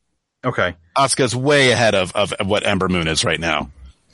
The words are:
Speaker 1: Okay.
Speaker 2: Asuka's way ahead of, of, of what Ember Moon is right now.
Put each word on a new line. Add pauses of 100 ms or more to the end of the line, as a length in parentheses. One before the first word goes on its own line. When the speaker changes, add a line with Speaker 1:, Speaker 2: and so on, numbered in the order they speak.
(460)
Speaker 1:
Okay. (200)
Speaker 2:
Asuka's
way
ahead
of,
of,
of
what
Ember
Moon
is
right
now. (420)